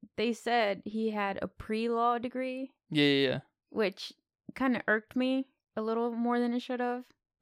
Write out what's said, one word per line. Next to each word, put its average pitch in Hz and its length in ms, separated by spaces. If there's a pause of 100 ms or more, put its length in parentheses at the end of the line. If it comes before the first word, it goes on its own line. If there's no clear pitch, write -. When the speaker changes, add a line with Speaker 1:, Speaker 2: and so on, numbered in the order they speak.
(180)
Speaker 1:
they 226 160
said 214 500
he 220 280
had 202 280
a 185 80
pre-law 233 720
degree. 254 540 (180)
Speaker 2:
Yeah, 151 160
yeah, 139 220
yeah. 135 100 (320)
Speaker 1:
Which 208 420 (440)
kinda 262 320
irked 214 260
me 262 320 (300)
a 220 60
little 226 280
more 240 300
than 240 120
it 247 80
should 247 200
have, 247 240 (380)